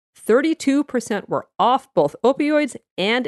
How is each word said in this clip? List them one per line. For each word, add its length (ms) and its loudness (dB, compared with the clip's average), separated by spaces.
thirty-two 680 0
percent 440 -6
were 200 -4
off 360 0
both 300 2
opioids 520 0
and 300 -2